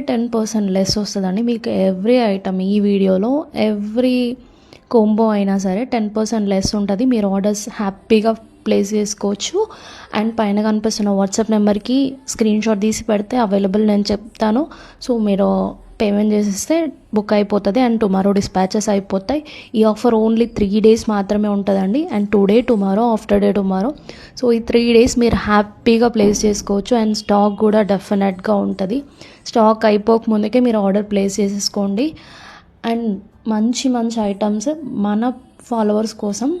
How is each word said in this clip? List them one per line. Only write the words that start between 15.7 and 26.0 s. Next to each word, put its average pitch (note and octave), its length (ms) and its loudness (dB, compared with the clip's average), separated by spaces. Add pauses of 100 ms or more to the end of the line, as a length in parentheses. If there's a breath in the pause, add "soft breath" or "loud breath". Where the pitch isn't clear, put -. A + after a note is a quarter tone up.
పేమెంట్ G#3 340 2
చేసేస్తే G#3 420 0 (400)
బుక్ G#3 200 -2
అయిపోతది. G3+ 500 0
And A#3 160 2
tomorrow F#3+ 360 2
dispatches G3 540 -2
అయిపోతాయి. G3 480 -2 (380 loud breath)
ఈ G#3+ 120 4
ఆఫర్ A3+ 300 2
only A3+ 260 2 (100)
త్రీ G#3 120 0 (180)
డేస్ A3 260 6
మాత్రమే G#3 440 0
ఉంటదండి. G3 440 0 (160)
And G#3 80 0 (100)
today, G3+ 260 4 (100)
tomorrow, G3 340 2 (120)
after G#3 280 -2
day G3+ 140 2
tomorrow. F#3+ 340 -2 (480 loud breath)
So - 40 -4 (120)
ఈ - 20 0 (120)
త్రీ A#3 120 4 (140)
డేస్ A#3+ 260 6
మీరు A3+ 160 2 (100)
హ్యాపీగా A3 680 2